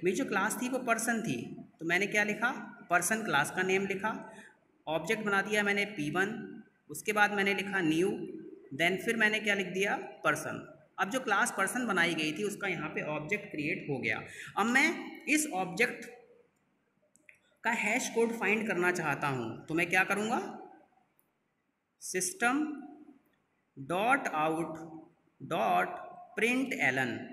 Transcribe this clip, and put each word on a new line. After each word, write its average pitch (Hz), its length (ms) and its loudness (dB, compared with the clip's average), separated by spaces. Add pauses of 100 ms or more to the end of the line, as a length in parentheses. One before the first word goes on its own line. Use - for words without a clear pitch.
मेरी 185 120 2
जो 262 80 0
class 208 380 0
थी 247 60 -2
वो 254 160 -2
person 226 380 2
थी, 127 140 -2 (440)
तो 160 60 -6
मैंने 180 200 2
क्या 208 180 2
लिखा, 220 240 0 (420)
Person 180 340 2
class 147 260 4
का 185 120 -2
name 190 240 2
लिखा, 196 240 -2 (760)
Object 214 380 0
बना 202 180 2
दिया 208 200 2
मैंने 202 300 2
पी 147 180 -4
वन, 190 220 0 (580)
उसके 175 220 -4
बाद 202 200 4
मैंने 196 220 4
लिखा 190 260 0
new, 165 280 4 (680)
then 170 300 4
फिर 226 120 0
मैंने 214 240 4
क्या 208 140 2
लिख 190 140 -2
दिया, 190 260 0 (300)
Person। 139 340 0 (400)
अब 190 120 0
जो 254 100 0
class 226 360 2
person 208 300 0
बनाई 170 280 2
गई 156 180 0
थी 208 120 -4
उसका 196 240 -4
यहाँ 156 200 -4
पे 170 200 -4
object 151 420 -4
create 151 400 -4
हो 135 80 -2
गया। 113 220 -2 (380)
अब 202 80 2
मैं 277 600 0
इस 302 280 2
object 185 500 0 (1600)
का 220 120 2
hash 226 380 0
code 226 260 4
find 214 280 2
करना 180 240 4
चाहता 151 360 0
हूँ, 120 380 -4
तो 156 80 -4
मैं 175 140 2
क्या 185 160 4
करूँगा, 208 360 0 (1600)
सिस्टम 240 640 0 (1080)
डॉट 170 520 2
आउट 160 480 0 (640)
डॉट 180 560 2 (400)
प्रिंट 247 360 2 (100)
एलन 127 360 2 (140)